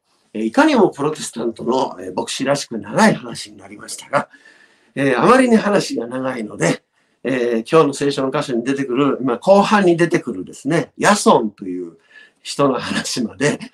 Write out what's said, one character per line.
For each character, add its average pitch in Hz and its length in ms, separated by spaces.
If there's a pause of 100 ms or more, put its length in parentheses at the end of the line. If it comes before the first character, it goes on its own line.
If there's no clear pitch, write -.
(340)
え 107 60
ー、 110 40
い 113 80
か 285 140
に 302 100
も 190 140
プ - 140
ロ 151 80
テ - 100
ス 110 100
タ 117 120
ン 117 100
ト - 100
の、 127 360
え 92 100
ー、 92 40
牧 110 200
師 131 120
ら 139 100
し - 100
く 113 120
長 120 320
い - 60
話 - 360
に - 60
な - 100
り 107 100
ま 113 100
し - 80
た - 140
が、 - 200 (640)
え 135 200
ー、 117 40
あ 143 60
ま 247 140
り 254 100
に 226 60
話 202 400
が 240 120
長 131 300
い 113 60
の 101 140
で、 - 260 (400)
え 123 80
ー、 120 380
今 160 120
日 147 60
の 131 60
聖 143 180
書 139 140
の 131 60
箇 143 160
所 - 80
に 113 80
出 135 120
て 139 100
く 120 100
る、 135 260
ま 127 120
あ、 113 40
後 202 240
半 202 240
に 170 120
出 170 100
て 165 120
く - 120
る 92 140
で - 80
す - 140
ね、 147 300
ヤ 196 180
ソ 196 240
ン - 120
と - 140
い 90 220
う 82 100 (440)
人 - 280
の 123 100
話 - 440
ま - 120
で 135 240 (140)